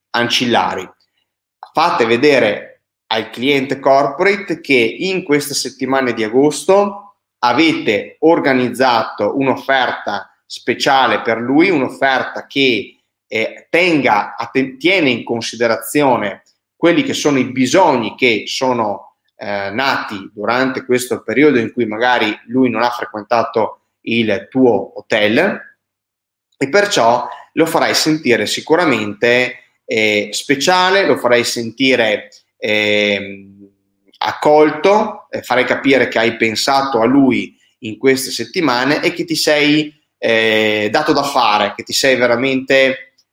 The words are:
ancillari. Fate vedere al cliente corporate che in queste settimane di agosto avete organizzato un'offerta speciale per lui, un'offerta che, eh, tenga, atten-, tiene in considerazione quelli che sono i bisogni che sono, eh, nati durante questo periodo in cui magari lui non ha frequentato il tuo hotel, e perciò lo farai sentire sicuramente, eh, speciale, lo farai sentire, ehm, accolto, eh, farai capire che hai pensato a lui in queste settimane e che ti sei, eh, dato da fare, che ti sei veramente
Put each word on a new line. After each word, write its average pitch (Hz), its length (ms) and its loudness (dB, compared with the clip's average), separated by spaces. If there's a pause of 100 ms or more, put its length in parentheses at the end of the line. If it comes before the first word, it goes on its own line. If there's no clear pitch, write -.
(120)
ancillari. 117 760 -2 (840)
Fate 160 320 0
vedere 120 800 0 (240)
al 113 240 -6
cliente 139 480 -2
corporate 165 840 0
che 139 140 0
in 165 480 -2
queste 143 320 -2
settimane 131 580 -4
di 110 100 -4
agosto 151 920 0 (240)
avete 127 800 0
organizzato 123 1160 2
un'offerta 123 960 -2 (140)
speciale 123 760 0
per 113 180 -2
lui, 143 300 2
un'offerta 131 800 -2
che, 127 520 -2 (280)
eh, - 420 -6
tenga, 143 680 2
atten-, 131 400 -4
tiene 170 320 2
in 113 140 -2
considerazione 117 1200 -2 (320)
quelli 165 280 2
che 135 100 -6
sono 139 260 0
i 120 120 -2
bisogni 127 640 2
che 117 300 0
sono, 117 720 -4 (180)
eh, 101 340 -6
nati 113 640 -4
durante 123 520 -2
questo 120 360 -2
periodo 127 380 2
in 113 120 -4
cui 120 140 -2
magari 110 500 0 (120)
lui 127 220 2
non 110 120 -2
ha 120 80 2
frequentato 110 920 -4 (260)
il 107 420 -2
tuo 117 480 0
hotel, 113 640 0 (960)
e 139 120 -4
perciò 139 580 2 (260)
lo 160 120 2
farai 131 280 0
sentire 127 520 0
sicuramente, 123 1160 0 (200)
eh, 107 480 0
speciale, 180 720 0
lo 139 120 2
farai 120 260 2
sentire, 117 840 0 (280)
ehm, 101 1120 -2 (500)
accolto, 151 1080 2
eh, - 120 -8
farai 123 240 0
capire 127 420 2
che 113 120 -2
hai 113 180 0
pensato 117 640 0
a 113 40 2
lui 123 500 2 (240)
in 107 180 -12
queste 131 340 0
settimane 131 720 -2
e 175 80 0
che 170 140 -6
ti 156 100 -6
sei, 151 580 2 (240)
eh, 110 720 0
dato 151 220 0
da 139 120 0
fare, 104 520 0
che 117 80 -12
ti - 100 -12
sei 135 220 2
veramente 131 1000 0 (180)